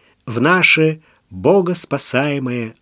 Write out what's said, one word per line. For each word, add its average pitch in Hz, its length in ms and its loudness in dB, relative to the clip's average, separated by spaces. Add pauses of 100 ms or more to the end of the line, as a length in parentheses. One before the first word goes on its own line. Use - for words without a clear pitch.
(260)
в 117 160 -4
наше 160 640 2 (260)
богоспасаемое 135 1500 -2